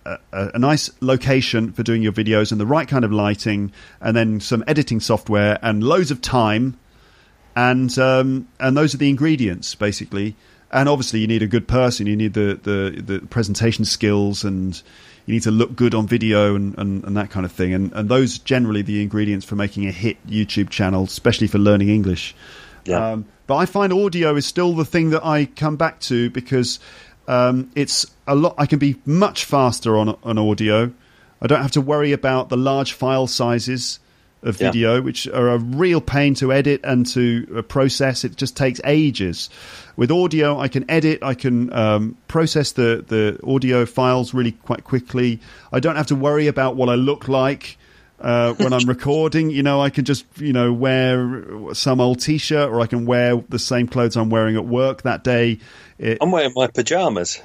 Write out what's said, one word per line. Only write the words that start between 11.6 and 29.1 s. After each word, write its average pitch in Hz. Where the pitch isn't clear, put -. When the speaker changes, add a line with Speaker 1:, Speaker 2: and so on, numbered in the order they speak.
Speaker 1:
person. 123
You 104
need 107
the, 101
the, 98
the -
presentation 110
skills, 101
and 95
you 110
need 113
to 110
look 113
good 117
on 110
video 104
and, 101
and, 98
and 98
that 101
kind 92
of 92
thing. 92
And, 95
and 104
those 127
generally 113
the 104
ingredients 104
for -
making 101
a 92
hit 98
YouTube 104
channel, 92
especially 110
for 104
learning 101
English. 95
Speaker 2:
Yeah. 90
Speaker 1:
Um, 110
but 139
I 175
find 202
audio 170
is 139
still 175
the 160
thing 160
that 156
I 151
come 151
back 160
to 120
because, 127
um, 127
it's -
a 139
lot. 160
I 147
can 151
be 139
much 175